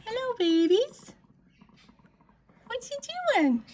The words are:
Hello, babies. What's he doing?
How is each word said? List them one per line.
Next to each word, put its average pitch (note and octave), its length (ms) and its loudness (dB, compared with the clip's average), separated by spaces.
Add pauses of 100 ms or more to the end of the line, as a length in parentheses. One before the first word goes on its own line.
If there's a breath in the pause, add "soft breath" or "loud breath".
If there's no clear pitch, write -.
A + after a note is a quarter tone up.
Hello, B4 340 -6
babies. E4+ 720 2 (1500)
What's B4 220 -10
he C#5+ 80 -10 (400)
doing? C4 380 2